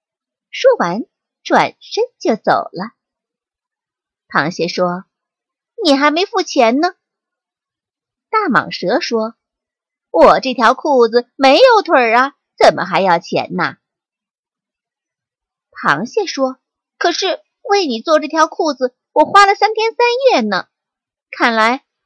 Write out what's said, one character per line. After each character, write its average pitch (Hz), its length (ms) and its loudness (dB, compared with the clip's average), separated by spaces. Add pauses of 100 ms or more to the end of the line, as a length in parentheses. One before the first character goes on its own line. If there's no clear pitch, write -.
(500)
说 494 300 2
完， 196 240 -4 (400)
转 208 360 0
身 - 240 -6 (140)
就 240 180 -2
走 202 160 -2
了。 170 440 -6 (1300)
螃 151 220 -2
蟹 180 180 -6
说 180 380 -4 (800)
：“你 294 80 4
还 285 160 0
没 330 160 -2
付 370 160 -4
钱 254 380 0
呢。” 359 160 -2 (1400)
大 415 180 -2
蟒 170 220 -2
蛇 202 280 -2
说 226 360 -6 (760)
：“我 262 300 4
这 254 160 -6
条 240 180 2
裤 254 340 2
子 240 280 -2
没 269 220 4
有 466 260 6
腿 330 120 0
儿 233 200 2
啊， 262 180 0 (240)
怎 233 160 4
么 143 120 -6
还 180 160 -2
要 180 180 2
钱 170 360 -6
呢？” 175 80 -4 (2000)
螃 185 360 -4
蟹 403 180 -4
说 262 320 -4 (400)
：“可 349 140 0
是 349 280 -4 (220)
为 403 240 0
你 226 160 -6
做 311 180 2
这 294 80 -10
条 311 200 0
裤 311 260 -4
子， - 220 -4 (180)
我 302 120 2
花 392 200 4
了 392 100 2
三 415 180 0
天 440 180 -2
三 453 60 -14 (340)
夜 302 100 2
呢， 202 260 -4 (640)
看 233 240 -2
来 226 300 -2 (200)